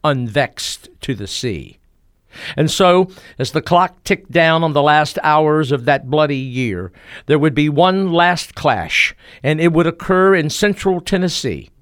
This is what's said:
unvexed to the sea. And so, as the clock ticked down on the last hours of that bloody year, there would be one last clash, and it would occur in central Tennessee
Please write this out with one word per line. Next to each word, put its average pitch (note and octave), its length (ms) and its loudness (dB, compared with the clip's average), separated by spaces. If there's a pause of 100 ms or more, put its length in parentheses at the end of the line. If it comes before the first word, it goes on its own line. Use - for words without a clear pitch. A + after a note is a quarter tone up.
unvexed B2+ 840 -4 (100)
to C3 140 -6
the G2 120 -10
sea. F2+ 520 -8 (760)
And D#3 160 0
so, F#3 380 4 (300)
as C3 140 -4
the D#3 100 -2
clock F3 420 0
ticked - 260 -4
down E3 320 2
on D#3 120 0
the C#3+ 80 2
last D3+ 400 2
hours D3+ 500 2
of B2 140 -2
that C3+ 240 -2
bloody D3 260 2
year, A#2+ 560 -4 (320)
there D3+ 140 2
would D3 160 2
be D3 160 0
one F#3 420 2
last E3+ 420 0
clash, - 600 -2 (280)
and D#3 200 0
it E3+ 100 4
would D#3+ 140 2
occur F#3 480 2
in D3+ 160 0
central G3 500 -2
Tennessee E3+ 720 -4 (120)